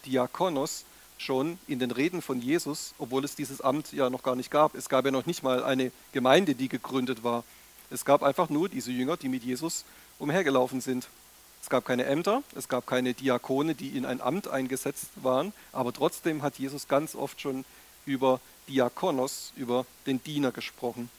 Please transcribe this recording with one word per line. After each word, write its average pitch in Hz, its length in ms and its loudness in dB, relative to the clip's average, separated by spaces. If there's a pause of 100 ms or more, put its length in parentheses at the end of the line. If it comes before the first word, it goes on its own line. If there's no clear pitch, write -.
Diakonos 135 800 0 (340)
schon 147 480 -2
in 143 100 -4
den 123 140 0
Reden 156 320 0
von 127 180 -2
Jesus, 147 560 -2
obwohl 131 280 -2
es 143 100 -8
dieses 135 260 -8
Amt 143 300 0
ja 135 180 2
noch 127 140 -4
gar 131 120 0
nicht 127 140 -4
gab. 151 240 4
Es - 160 -10
gab 131 160 4
ja 139 60 2
noch 135 160 0
nicht 175 160 -4
mal 127 200 2
eine 131 280 0 (220)
Gemeinde, 139 420 6
die 127 140 -2
gegründet 127 540 -2
war. 117 200 0 (480)
Es 135 140 -8
gab 143 180 6
einfach 151 260 4
nur 190 200 2
diese 123 220 -4
Jünger, 127 260 0
die 135 120 -4
mit 127 140 -2
Jesus 127 400 -4 (340)
umhergelaufen 135 640 2
sind. 127 280 -4 (520)
Es - 80 -12
gab 131 160 0
keine 127 200 0
Ämter, 175 360 2 (140)
es 135 140 -10
gab 123 180 -2
keine 127 260 0
Diakone, 135 600 0
die 135 140 -10
in 131 160 -4
ein 131 160 -4
Amt 165 260 -2
eingesetzt 131 680 -4
waren, 135 360 0 (200)
aber 123 200 -2
trotzdem 156 480 0
hat 143 160 -2
Jesus 135 300 -6
ganz 147 260 2
oft - 260 -8
schon 131 260 -4 (400)
über 131 340 2 (280)
Diakonos, 131 920 0
über 123 280 -2 (220)
den 135 160 0
Diener 143 280 0
gesprochen. 120 680 -8